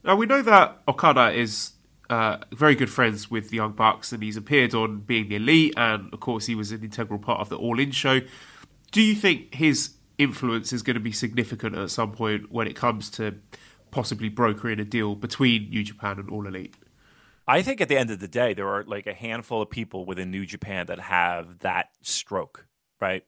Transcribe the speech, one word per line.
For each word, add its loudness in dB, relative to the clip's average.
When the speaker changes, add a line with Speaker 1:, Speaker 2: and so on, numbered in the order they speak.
Speaker 1:
Now, 6
we 2
know 4
that 8
Okada 6
is, -2
uh, 0
very 6
good 0
friends 0
with -4
the -6
Young -2
Bucks, 2
and -8
he's -6
appeared 2
on 0
Being -2
the -2
Elite, 4
and, -2
of -14
course, -6
he -4
was -6
an -10
integral -6
part -2
of -6
the -8
All -2
In 2
show. 2
Do 4
you 6
think 0
his 2
influence 0
is -4
gonna -2
be -6
significant -4
at -6
some -2
point -4
when -2
it -8
comes -2
to -6
possibly -4
brokering 0
a -4
deal -2
between 0
New -2
Japan -8
and -12
All -8
Elite? -12
Speaker 2:
I 6
think -2
at 2
the 2
end 2
of -6
the -10
day, 0
there -4
are, -2
like, -10
a -6
handful -6
of -4
people -8
within -6
New -6
Japan -8
that -8
have 0
that -2
stroke, -8
right? -4